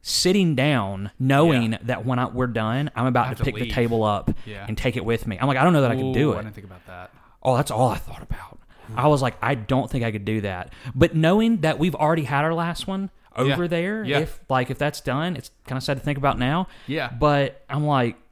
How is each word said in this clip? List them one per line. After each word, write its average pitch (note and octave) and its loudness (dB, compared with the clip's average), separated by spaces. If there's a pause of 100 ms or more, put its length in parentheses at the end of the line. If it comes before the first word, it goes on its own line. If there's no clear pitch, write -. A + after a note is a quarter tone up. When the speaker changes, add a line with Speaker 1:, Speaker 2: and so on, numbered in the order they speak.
Speaker 1:
sitting F3+ 2
down G#2 0
knowing C3+ 4
Speaker 2:
Yeah. G#2 -4
Speaker 1:
that A2 -4
when B2 0
I, B2 2
we're B2+ -2
done, A2+ -2
I'm A#2 0
about B2 4
Speaker 2:
I B2 -4
have - -6
Speaker 1:
to - 0
Speaker 2:
to - 2
Speaker 1:
pick A2+ -2
the A#2 -4
Speaker 2:
leave. A2+ -6
Speaker 1:
table A#2 2
up G#2 2 (140)
Speaker 2:
Yeah. G2+ -12
Speaker 1:
and A2 -4
take - 0
it A2+ -6
with A2+ -2
me." G2 -4
I'm C3 0
like, C3+ 2
"I C3 4
don't F3 6
know D3 6
that B2 4
I A2+ 0
can C3 -2
do C3+ 4
Speaker 2:
Ooh, G#2+ 0
Speaker 1:
it." - -2
Speaker 2:
I G#2 -6
didn't G#2+ -12
think G2+ -16
about F#2 -20
that. F2+ -16 (300)
Speaker 1:
Oh, B2+ 2
that's C3+ 0
all A#2 2
I G2 -2
thought - -12
about. - -10 (360)
I B2+ 2
was C#3+ 4
like, B2 -2
"I C3+ 0
don't B2+ -2
think A#2+ -2
I A2+ -2
could G#2 -6
do A2 -2
that." F#2 -8 (220)
But D#3+ 4
knowing G3+ 4
that D#3 0
we've E3+ 0
already D#3 0
had C#3 0
our E3 0
last E3+ -4
one F#3+ -6 (260)
Speaker 2:
Yeah. B2+ 0 (100)
Speaker 1:
over F3 0
there, F3+ -2
Speaker 2:
Yeah. C#3+ 0
Speaker 1:
if, D#3 -6 (100)
like, B2+ 0
if B2+ -8
that's D3 -2
done, D3+ -4
it's - -14 (160)
kinda C3 -6
sad C#3+ -2
to - -12
think C#3+ -2
about C#3 0
now. D3+ 0 (200)
Speaker 2:
Yeah. C3+ -4
Speaker 1:
But C#3+ 0
I'm D3 -2
like C3 0 (140)